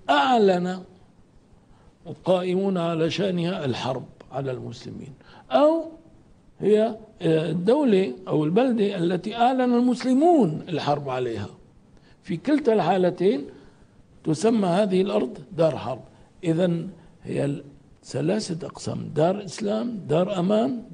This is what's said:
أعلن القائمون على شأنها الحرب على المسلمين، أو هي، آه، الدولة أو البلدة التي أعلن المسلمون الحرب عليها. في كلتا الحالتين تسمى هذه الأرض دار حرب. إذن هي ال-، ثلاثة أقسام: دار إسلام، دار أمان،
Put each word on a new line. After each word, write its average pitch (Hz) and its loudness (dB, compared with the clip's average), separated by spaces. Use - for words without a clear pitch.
أعلن 196 2
القائمون 185 -2
على 165 0
شأنها 175 -2
الحرب 127 -4
على 135 -6
المسلمين، 120 -12
أو 302 4
هي، 214 4
آه، 160 0
الدولة 202 2
أو 151 2
البلدة 214 2
التي 180 -2
أعلن 247 2
المسلمون 247 2
الحرب 143 -2
عليها. 120 -4
في 175 -6
كلتا 269 2
الحالتين 185 2
تسمى 202 2
هذه 190 2
الأرض 208 -2
دار 156 2
حرب. 117 -8
إذن 170 0
هي 135 -4
ال-، 143 -6
ثلاثة 165 -4
أقسام: - -10
دار 190 0
إسلام، 185 -6
دار 185 0
أمان، 214 0